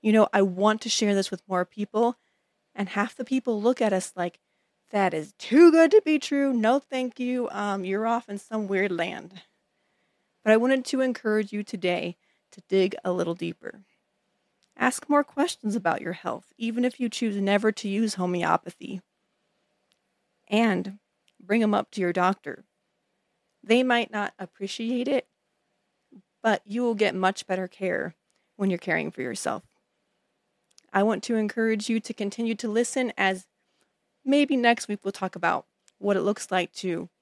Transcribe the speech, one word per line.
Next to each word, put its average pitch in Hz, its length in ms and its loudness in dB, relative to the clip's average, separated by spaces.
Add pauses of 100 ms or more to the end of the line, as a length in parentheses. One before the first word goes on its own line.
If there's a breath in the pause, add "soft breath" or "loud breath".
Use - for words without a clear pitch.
You 214 120 4
know, 220 200 6
I 202 80 4
want 202 400 2
to 233 80 -8
share 208 240 0
this 196 160 0
with - 180 -12
more 180 180 -2
people, 226 520 -2 (560)
and 196 160 -4
half 208 260 -4
the 247 100 -8
people 247 360 -2
look 240 200 2
at 214 120 2
us 185 220 -4
like, 175 240 -6 (520)
"That 196 220 2
is 156 200 -8
too 320 380 8
good 320 200 6
to 415 100 8
be 311 180 2
true. 277 340 0
No, 233 260 2
thank 254 400 -6
you. 247 320 -2
Um, 202 340 -4
you're 202 220 -2
off 233 220 -2
in 202 80 -8
some 214 300 -6
weird 190 240 0
land." 175 500 -6 (1040)
But 214 80 4
I 220 60 8
wanted 254 280 2
to 262 160 -2
encourage 214 520 -2
you 208 100 -6
today 175 540 -4 (340)
to - 160 -20
dig 190 360 2
a 185 80 -2
little 170 240 -2
deeper. 170 480 -10 (920)
Ask - 340 -2
more 294 140 4
questions 277 520 -4
about 185 260 0
your 175 120 -8
health, - 440 -10
even 233 260 -4
if 254 160 -2
you 247 80 -2
choose 220 300 -4
never 202 340 2
to - 160 -6
use 202 280 -2
homeopathy. 180 840 -2 (1500)
And 202 500 0 (400)
bring 208 240 0
'em 208 100 2
up 208 180 -2
to 208 100 -6
your 175 100 0
doctor. 180 540 -2 (1000)
They 233 180 2
might 240 300 0
not 208 260 -6
appreciate 233 680 -6
it, 285 220 -2 (1120)
but 220 240 0
you 208 160 -6
will 233 140 0
get 202 200 0
much 185 320 -2
better 185 220 -4
care 180 460 -6 (420)
when 196 120 0
you're 180 80 0
caring 160 320 -2
for - 120 -12
yourself. - 420 -6 (1300)
I 196 100 2
want 214 220 0
to 226 140 -2
encourage 220 520 -2
you 226 120 0
to - 120 -12
continue 226 420 -6
to 233 120 -8
listen, 240 500 -2
as 190 300 -2 (800)
maybe 285 320 2
next 233 300 2
week 208 160 -4
we'll 196 80 -4
talk - 240 -6
about 170 300 -2 (320)
what 202 200 0
it 180 40 0
looks 202 300 -2
like 180 220 -2
to 175 360 -6 (120)